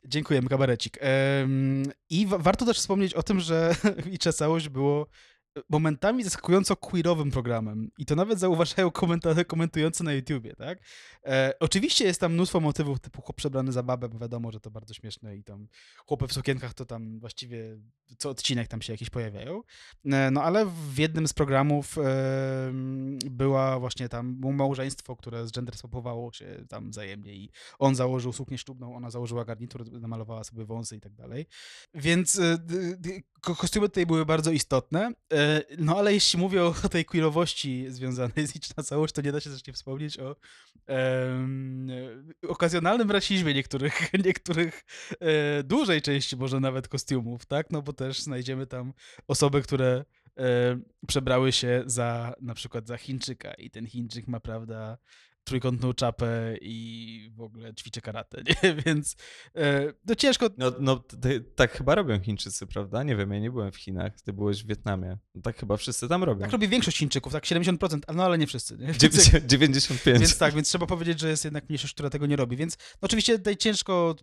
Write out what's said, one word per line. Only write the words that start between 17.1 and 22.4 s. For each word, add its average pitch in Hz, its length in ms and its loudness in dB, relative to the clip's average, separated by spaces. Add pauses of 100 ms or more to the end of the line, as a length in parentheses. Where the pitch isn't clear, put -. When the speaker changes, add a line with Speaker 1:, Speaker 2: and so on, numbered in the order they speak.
Speaker 1:
właściwie 113 580 -12 (400)
co 143 120 -6
odcinek 123 380 -2
tam 113 140 -8
się 113 120 -8
jakieś 113 160 -10
pojawiają. 113 520 -10 (440)
E, 139 260 4
no 143 120 2
ale 196 220 4
w 156 320 -6
jednym 156 300 2
z - 60 -2
programów, 143 640 2
em, 135 1300 -2